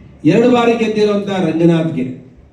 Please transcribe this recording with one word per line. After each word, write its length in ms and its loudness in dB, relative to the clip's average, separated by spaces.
ಎರಡು 260 4
ಬಾರಿ 340 2
ಗೆದ್ದಿರುವಂತ 440 -2
ರಂಗನಾಥ್ಗೆ, 760 0